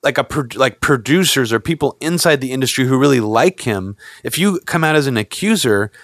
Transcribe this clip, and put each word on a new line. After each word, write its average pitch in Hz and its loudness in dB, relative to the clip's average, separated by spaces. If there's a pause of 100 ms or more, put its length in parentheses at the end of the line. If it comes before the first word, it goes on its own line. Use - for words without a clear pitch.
like, 139 0
a 139 0
pro-, 135 -6
like, 131 0
producers 135 0
or 113 2
people 147 -4
inside 160 0
the 131 -4
industry 131 0
who 131 2
really 135 4
like 113 0
him. 101 -4 (280)
If - -6
you 185 0
come 165 -2
out 156 2
as 143 2
an 123 -2
accuser, 110 0 (120)